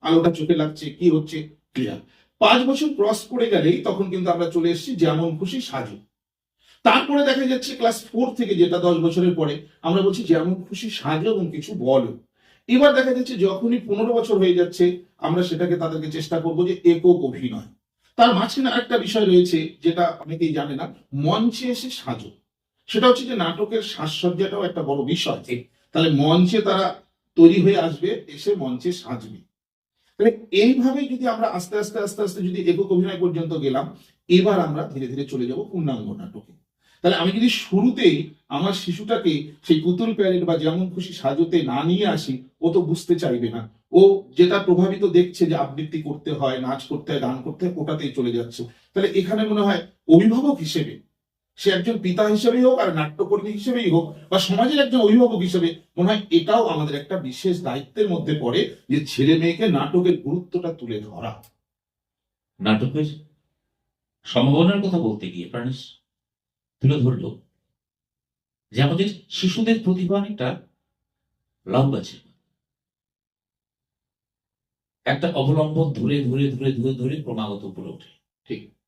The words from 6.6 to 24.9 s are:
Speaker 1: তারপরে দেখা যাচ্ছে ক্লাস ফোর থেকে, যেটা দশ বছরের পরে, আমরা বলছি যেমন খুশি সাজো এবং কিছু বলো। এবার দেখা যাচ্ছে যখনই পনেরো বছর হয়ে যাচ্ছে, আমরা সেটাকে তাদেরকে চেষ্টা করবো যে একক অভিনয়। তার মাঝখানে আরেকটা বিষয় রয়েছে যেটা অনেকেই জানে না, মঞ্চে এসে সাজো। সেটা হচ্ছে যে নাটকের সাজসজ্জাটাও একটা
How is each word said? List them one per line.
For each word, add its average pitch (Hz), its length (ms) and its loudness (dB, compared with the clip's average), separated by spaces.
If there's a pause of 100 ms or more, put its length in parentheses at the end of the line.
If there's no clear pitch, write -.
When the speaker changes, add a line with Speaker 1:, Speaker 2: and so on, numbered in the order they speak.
Speaker 1:
তারপরে 277 440 2
দেখা 269 220 2
যাচ্ছে 262 280 -4
ক্লাস 233 180 0 (120)
ফোর 240 180 0 (120)
থেকে, 214 220 0
যেটা 175 160 2 (100)
দশ 170 80 4 (100)
বছরের 170 340 2
পরে, 147 140 0 (340)
আমরা 190 180 2
বলছি 196 160 0 (100)
যেমন 165 220 2 (140)
খুশি 214 200 -10 (120)
সাজো 156 340 -2
এবং 190 120 -2 (100)
কিছু 147 160 -10 (160)
বলো। 131 240 2 (580)
এবার 269 280 6
দেখা 262 200 2
যাচ্ছে 254 180 -6 (100)
যখনই 233 420 0
পনেরো 214 320 -2
বছর 220 220 0
হয়ে 180 180 4
যাচ্ছে, 175 260 2 (420)
আমরা 175 220 0
সেটাকে 170 340 -2
তাদেরকে 156 320 -6
চেষ্টা 160 300 -4
করবো 165 240 0
যে 180 40 0 (180)
একক 170 280 6 (100)
অভিনয়। 110 400 -8 (480)
তার 247 200 8
মাঝখানে 247 360 -2
আরেকটা 240 320 -2
বিষয় 214 220 0
রয়েছে 180 320 6 (240)
যেটা 170 200 2 (200)
অনেকেই 160 340 -4
জানে 147 220 -6
না, 139 60 -8 (400)
মঞ্চে 220 480 0
এসে 254 160 -10 (100)
সাজো। 113 320 -12 (600)
সেটা - 180 2
হচ্ছে 247 200 2
যে 247 140 -4
নাটকের 202 400 -4 (100)
সাজসজ্জাটাও 180 760 -4
একটা 175 200 -6